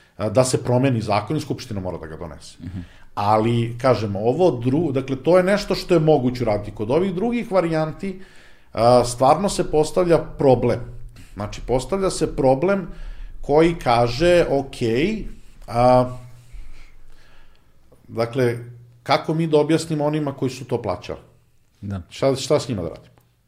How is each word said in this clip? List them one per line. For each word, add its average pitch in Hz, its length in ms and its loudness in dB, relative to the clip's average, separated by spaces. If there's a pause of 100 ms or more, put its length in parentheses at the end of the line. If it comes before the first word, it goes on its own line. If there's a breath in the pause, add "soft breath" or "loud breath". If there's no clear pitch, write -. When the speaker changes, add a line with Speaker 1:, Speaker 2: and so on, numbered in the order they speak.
(180 soft breath)
Speaker 1:
a, 107 120 -4
da 127 140 4
se 117 200 -2
promeni 123 380 2
zakon 107 360 -2
i - 20 -4
Skupština 110 400 -8
mora 90 180 -8
da 80 100 -14
ga 78 100 -12
donese. 80 460 -16
Speaker 2:
Mhm. 87 160 -12 (360 loud breath)
Speaker 1:
Ali, 117 680 0
kažemo, 107 380 2
ovo 143 320 2
dru-, 131 400 0
dakle, 131 240 -4
to 165 220 4
je 180 60 4
nešto 196 320 0
što - 180 -2
je 170 60 6
moguće 127 440 2
uraditi. 104 320 -2
Kod 110 160 -4
ovih 180 220 0
drugih 233 380 -4
varijanti, 170 680 -2 (540 loud breath)
a, 120 320 6
stvarno 147 440 2
se - 220 -2
postavlja 160 460 2
problem. 123 600 2 (540 soft breath)
Znači, 104 340 -10
postavlja 180 420 -2
se - 260 -4
problem 160 520 2 (540 loud breath)
koji 165 340 4
kaže, 127 720 4
„Okej, 139 760 -2 (440 loud breath)
a, 127 500 4 (1900 loud breath)
dakle, 120 500 -2 (460)
kako 151 300 0
mi 165 140 -2
da 151 120 4
objasnimo 151 460 0
onima 151 280 -2
koji 135 180 -4
su 131 140 -14
to 120 160 -4
plaćali?” 87 380 -8 (600)
Speaker 2:
Da. 101 280 -8
Speaker 1:
Šta, 135 260 0
šta 139 240 0
s - 100 -8
njima 104 120 -4
da 82 80 -6
radimo? - 260 -18 (320)